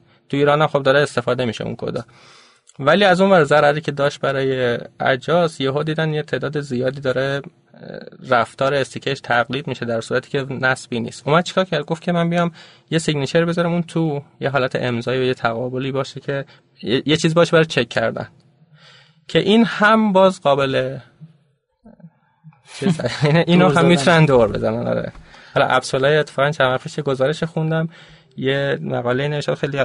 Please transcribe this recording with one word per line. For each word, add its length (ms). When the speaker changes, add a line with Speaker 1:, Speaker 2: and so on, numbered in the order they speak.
Speaker 1:
تو 80
ایران 260
هم 60
خب 140
داره 180
استفاده 440
می‌شه 200
اون 120
کدا. 280
ولی 260
از 160
اون 100
ور 140
ضرری 360
که 120
داشت 280
برای 580
اجاس، 600
یهو 220
دیدن 320
یه 80
تعداد 380
زیادی 400
داره، 420
اه، 60
رفتار 460
استیکش 460
تقلید 460
می‌شه 200
در 140
صورتی 300
که 200
نصبی 500
نیست. 280
اومد 160
چیکار 200
کرد؟ 200
گفت 180
که 100
من 180
بیام 220
یه 80
سیگنیچر 460
بذارم 280
اون 100
تو، 400
یه 100
حالت 260
امضایی 440
و 20
یه 120
تقابلی 580
باشه 280
که 240
یه، 240
یه 100
چیز 180
باشه 180
برای 120
چک 240
کردن. 400
که 100
این 260
هم 480
باز 280
قابل 580
چیز، 220
<laughs> 40
اینو 200
Speaker 2:
دور 200
Speaker 1:
هم 100
Speaker 2:
زدن. 120
Speaker 1:
می‌تونن 380
دور 280
بزنن، 340
آره. 260
حالا 120
اپسولای 500
اتفاقاً 340
چند 220
وقت 100
پیش 160
یه 60
گزارش 400
خوندم، 440
یه 460
مقاله 460
نوشته، 260
خیلی 300